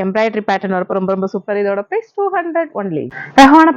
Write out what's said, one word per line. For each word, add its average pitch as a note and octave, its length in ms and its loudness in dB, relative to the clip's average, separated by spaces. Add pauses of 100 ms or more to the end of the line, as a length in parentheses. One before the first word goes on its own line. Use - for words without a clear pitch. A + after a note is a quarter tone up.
எம்ப்ராய்டரி G#3+ 440 0
பேட்டர்ன் F#3+ 280 0
வரப்ப F#3 200 -2
ரொம்ப F#3+ 180 -2
ரொம்ப F#3+ 180 -2
சூப்பர். G3+ 280 -4
இதோட G3+ 280 -2
பிரைஸ் A4+ 280 -4
டூ G4+ 80 0 (100)
ஹண்ட்ரட் E4 360 -4 (100)
only. D#3+ 240 -4 (360)
அழகான D#4+ 360 6